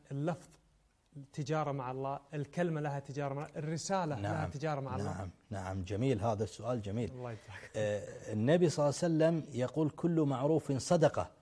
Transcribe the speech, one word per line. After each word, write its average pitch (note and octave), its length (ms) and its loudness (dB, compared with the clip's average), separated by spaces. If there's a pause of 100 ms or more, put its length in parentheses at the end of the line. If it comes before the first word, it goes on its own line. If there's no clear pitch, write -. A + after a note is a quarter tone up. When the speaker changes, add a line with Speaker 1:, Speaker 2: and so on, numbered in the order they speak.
(120)
Speaker 1:
اللفظ D3+ 360 -4 (840)
تجارة D3+ 400 -2
مع C3 180 -4
الله، C3+ 300 -4 (140)
الكلمة D#3 460 -2
لها C#3+ 200 -4
تجارة C#3 340 -4
مع، C#3+ 220 -6
الرسالة D#3+ 640 -2
لها G2+ 120 0
Speaker 2:
نعم. - 180 -2
Speaker 1:
تجارة D3 300 -2
مع C3 160 -4
الله؟ G2+ 160 -2
Speaker 2:
نعم، F#2 180 -6 (200)
نعم، F#2+ 340 -4
جميل، G#2+ 360 2
هذا A2 240 2
السؤال A2 380 -4
جميل. G#2+ 280 -2
Speaker 1:
الله B2 200 -10
يجزاك. G#2 460 -14
Speaker 2:
آه، G#2 560 -2
النبي D3 360 6
صلى D3 200 4
الله C3+ 140 0
عليه E3+ 120 2
وسلم D#3 460 4
يقول: D3+ 300 0
"كل E3 300 2
معروف C#3+ 520 2
صدقة"، C#3 580 4 (120)